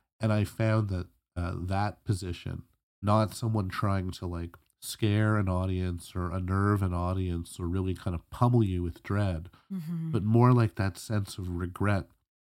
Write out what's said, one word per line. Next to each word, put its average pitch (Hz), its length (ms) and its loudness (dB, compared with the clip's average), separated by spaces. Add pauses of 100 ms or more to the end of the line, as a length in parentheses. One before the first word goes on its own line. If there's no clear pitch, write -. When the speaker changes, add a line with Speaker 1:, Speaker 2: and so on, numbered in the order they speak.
(200)
Speaker 1:
And 110 140 2
I 104 100 2
found 110 460 0
that, 90 160 -4 (300)
uh, 90 260 -4
that 98 420 -2
position, 90 580 -4 (400)
not 104 320 4
someone 110 340 0
trying 95 440 0
to, - 120 -10
like, 85 320 -6 (240)
scare 107 560 2
an 101 120 0
audience 92 640 -2
or 87 160 -4
unnerve 98 500 2
an 92 140 0
audience 90 640 -2
or 90 80 -4
really 92 260 0
kind 87 220 -4
of - 160 -8
pummel 123 320 4
you 90 220 0
with 87 180 -8
dread, 92 480 -2 (220)
Speaker 2:
Mm-hmm. 165 400 -6
Speaker 1:
but 101 100 0
more 117 300 6
like 117 240 4
that 98 200 -2
sense 104 400 -6
of 90 120 -8
regret 90 600 0 (340)